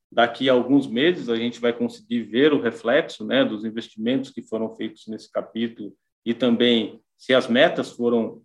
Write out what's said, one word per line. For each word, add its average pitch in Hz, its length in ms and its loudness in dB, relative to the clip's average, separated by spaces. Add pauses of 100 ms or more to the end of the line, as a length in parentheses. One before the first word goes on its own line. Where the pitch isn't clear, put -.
daqui 120 400 0
a 131 40 6
alguns 127 340 4
meses, 135 400 0
a 117 80 0
gente 120 240 -4
vai 120 140 0
conseguir 120 480 -4
ver 120 320 2
o 139 80 2
reflexo, - 640 -2
né, 123 180 2
dos 110 220 -4
investimentos 113 680 -6
que 117 100 -12
foram 110 360 -6
feitos - 320 -12
nesse 107 200 -14
capítulo 113 640 -8 (340)
e 117 80 -2
também 117 680 2 (160)
se - 160 -2
as 127 160 2
metas 135 420 2
foram, 117 540 -2